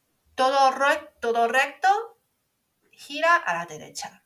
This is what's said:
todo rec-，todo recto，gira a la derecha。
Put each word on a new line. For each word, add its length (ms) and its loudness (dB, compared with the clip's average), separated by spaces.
todo 380 4
rec-，todo 760 0
recto，gira 1900 -2
a 120 -4
la 120 -8
derecha。 600 -16